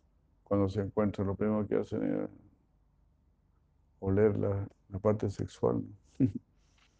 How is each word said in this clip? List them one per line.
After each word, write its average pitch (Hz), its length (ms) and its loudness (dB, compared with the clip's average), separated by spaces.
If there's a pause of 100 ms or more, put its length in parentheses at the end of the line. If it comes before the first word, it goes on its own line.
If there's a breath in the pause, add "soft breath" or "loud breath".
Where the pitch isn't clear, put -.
(420)
cuando 101 260 2
se 101 120 -2
encuentran, 101 460 -2
lo 98 100 -2
primero 107 300 0
que 107 100 -2
hacen 104 260 -4
es 50 260 -4 (1700)
oler 101 380 4
la, 101 300 -2 (200)
la 98 100 -8
parte 107 320 2
sexual, 110 540 -2 (340)
¿no? 131 80 4
<laughs> - 60 0 (680)